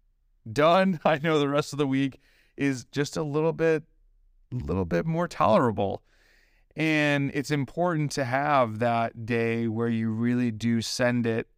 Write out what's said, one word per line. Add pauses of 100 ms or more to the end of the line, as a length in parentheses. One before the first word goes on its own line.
(500)
done.
<laughs>
I
know
the
rest
of
the
week (380)
is
just
a
little
bit, (640)
little
bit
more
tolerable. (760)
And
it's
important
to
have
that
day
where
you
really
do
send
it